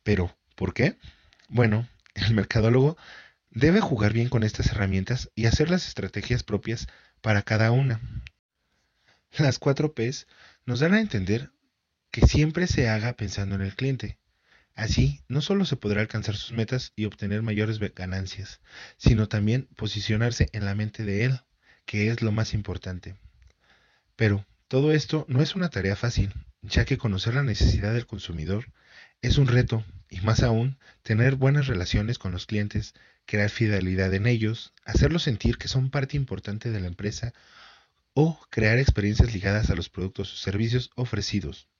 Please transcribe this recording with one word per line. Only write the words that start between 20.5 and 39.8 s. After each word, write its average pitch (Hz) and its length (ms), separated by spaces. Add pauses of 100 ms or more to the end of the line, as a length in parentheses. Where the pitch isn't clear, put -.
en 101 140
la 98 100
mente 107 280
de 101 220
él, 131 160 (440)
que 104 240
es 113 120
lo 110 100
más 110 220
importante. 92 640 (1000)
Pero 104 300 (220)
todo 143 240
esto 156 360
no 131 140
es 160 140
una 180 140
tarea 98 260
fácil, 101 380 (280)
ya 113 240
que 131 120
conocer 110 380
la 143 80
necesidad 101 500
del 117 140
consumidor 90 640 (500)
es - 160
un 139 100
reto 117 380 (280)
y 90 80
más 107 220
aún, 120 340 (240)
tener 117 340
buenas 139 300
relaciones 104 540
con 92 120
los 90 140
clientes, 104 480 (320)
crear 104 240
fidelidad 95 640
en 101 140
ellos, 113 440 (140)
hacerlos 156 380
sentir 113 340
que - 100
son 131 220
parte 139 280
importante 104 520
de 107 100
la 90 60
empresa 104 480 (800)
o 156 260 (120)
crear 113 260
experiencias 110 560
ligadas 101 380
a 95 40
los 87 140